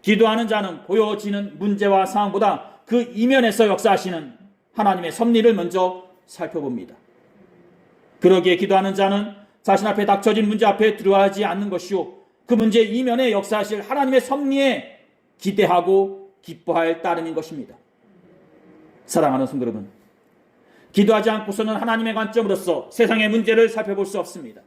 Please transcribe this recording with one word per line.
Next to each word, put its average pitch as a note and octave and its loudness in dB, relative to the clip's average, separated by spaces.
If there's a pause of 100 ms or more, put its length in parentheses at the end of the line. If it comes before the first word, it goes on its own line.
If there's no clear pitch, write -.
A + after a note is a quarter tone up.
기도하는 A3 2
자는 G3 -4
보여지는 G3+ -2
문제와 G3 2
상황보다 G3+ -2
그 A#3+ -2
이면에서 A#3 2
역사하시는 F#3 -2 (360)
하나님의 F#3 -2
섭리를 A3+ 2
먼저 F3+ -2 (220)
살펴봅니다. C#3 -10 (1300)
그러기에 F3+ 4
기도하는 F#3+ 0
자는 G3+ 0 (300)
자신 G3 2
앞에 G3+ -2
닥쳐진 G#3 2
문제 G#3+ 0
앞에 G#3 2
두려워하지 G3 2
않는 G3 -4
것이요, F3+ -6 (320)
그 B3 0
문제 A3 4
이면에 A#3+ 0
역사하실 G#3 -2
하나님의 C4 0
섭리에 C#4 -2 (420)
기대하고 F#3+ 0 (100)
기뻐할 E3 -4
따름인 E3 -4
것입니다. D#3 -10 (1300)
사랑하는 C3+ 0
성도 B2 -6
여러분, G#2 -8 (1040)
기도하지 G#3+ 4
않고서는 G#3+ -4
하나님의 A3+ -4
관점으로서 G3+ -2
세상의 A3 2
문제를 A3 2
살펴볼 G3+ -4
수 G3 -8
없습니다. C#3 -12